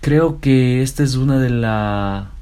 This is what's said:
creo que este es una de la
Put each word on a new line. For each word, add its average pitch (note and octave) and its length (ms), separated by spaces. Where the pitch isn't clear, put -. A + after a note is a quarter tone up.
creo D#3 400
que B2+ 420
este C3+ 200
es C3 120
una C3+ 240
de B2+ 120
la G#2 800